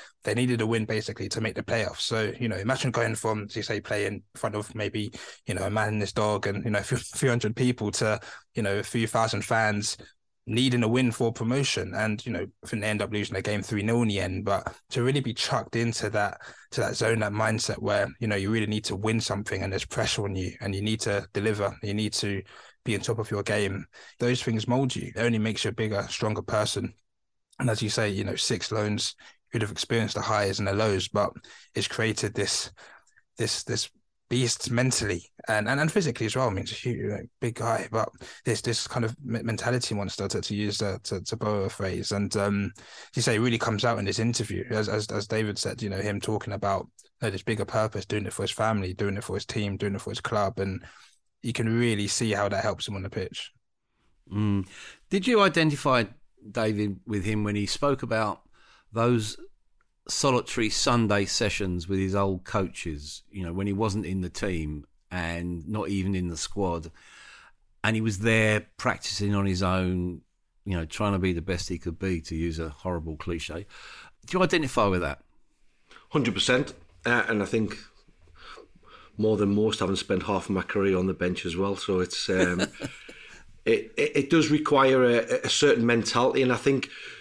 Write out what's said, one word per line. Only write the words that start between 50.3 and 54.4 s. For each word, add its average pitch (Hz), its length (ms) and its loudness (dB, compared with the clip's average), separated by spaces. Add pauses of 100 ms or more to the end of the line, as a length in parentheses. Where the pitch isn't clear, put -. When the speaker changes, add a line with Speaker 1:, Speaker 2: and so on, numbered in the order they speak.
Speaker 1:
And 95 260 -4 (580)
you 117 100 -4
can 113 260 0
really 107 300 2
see 110 240 0
how 101 160 2
that 107 160 0
helps 101 240 -2
him 101 80 -6
on 95 80 -6
the - 60 -8
pitch. - 420 -8 (800)
Speaker 2:
Mm. 101 360 2 (420)